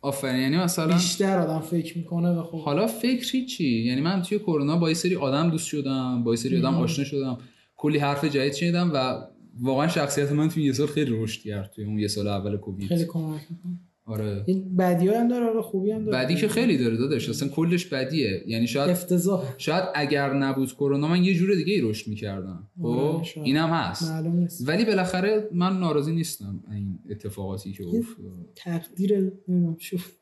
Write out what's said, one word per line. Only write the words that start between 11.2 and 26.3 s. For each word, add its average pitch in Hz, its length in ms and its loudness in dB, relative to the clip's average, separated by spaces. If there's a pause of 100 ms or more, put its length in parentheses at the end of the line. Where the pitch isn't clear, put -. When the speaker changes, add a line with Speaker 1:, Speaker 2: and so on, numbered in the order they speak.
Speaker 1:
کرد، 101 340 -8
توی 107 100 -8
اون 107 140 -2
یه 104 80 0
سال 101 200 -2
اول 101 300 -2
کووید. 98 320 -6
Speaker 2:
خیلی 175 160 2
کمک 156 440 -4
می‌کنه. 175 240 -10 (320)
Speaker 1:
آره. 107 400 -4
Speaker 2:
این 185 300 0
بدی‌ها 185 440 4
هم 240 80 4
داره، 240 180 2
آره، 226 160 0
خوبی 196 300 -2
هم 220 140 -4
داره. 208 120 2
Speaker 1:
بدی 135 180 2
که 214 120 2
خیلی 214 300 4
داره 117 200 2
داداش، 131 320 0
اصلاً 139 200 -2
کلش 170 360 2
بدیه. 160 600 -2
یعنی 113 200 2
شاید 139 220 2
Speaker 2:
افتضاح. 180 540 2 (140)
Speaker 1:
شاید 170 260 0 (120)
اگر 143 380 2
نبود 135 400 0
کرونا، 139 340 0
من 175 160 4
یه 190 100 4
جور 190 220 4
دیگه 165 180 0
ای 190 80 2
رشد 107 260 -2
می‌کردم. 98 600 -8 (160)
Speaker 2:
آره، 139 340 0
Speaker 1:
خب؟ 165 60 -4
Speaker 2:
شاید. 156 220 -10
Speaker 1:
اینم 151 240 2
هست. 160 420 -2
Speaker 2:
معلوم 160 240 -2
نیست. 170 340 0
Speaker 1:
ولی 190 160 2
بالاخره 202 680 2
من 185 260 2
ناراضی 151 340 2
نیستم 107 580 -4